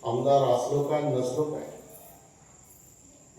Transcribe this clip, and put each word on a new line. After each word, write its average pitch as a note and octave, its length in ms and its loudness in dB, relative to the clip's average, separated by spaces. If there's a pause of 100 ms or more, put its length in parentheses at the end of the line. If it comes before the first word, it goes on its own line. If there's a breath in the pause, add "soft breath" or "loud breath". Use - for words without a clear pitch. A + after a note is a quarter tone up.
आमदार C#3 380 2
असलो C#3 420 2
काय, D3 180 -2
नसलो C3 420 -2
काय, - 240 -8 (1700)